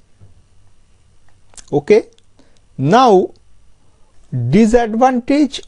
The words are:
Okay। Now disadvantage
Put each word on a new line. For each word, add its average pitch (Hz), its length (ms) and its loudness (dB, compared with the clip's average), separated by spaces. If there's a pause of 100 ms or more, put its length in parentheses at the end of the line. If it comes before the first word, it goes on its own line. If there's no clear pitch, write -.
(1700)
Okay। 147 340 -2 (720)
Now 196 560 0 (1000)
disadvantage 233 1400 -2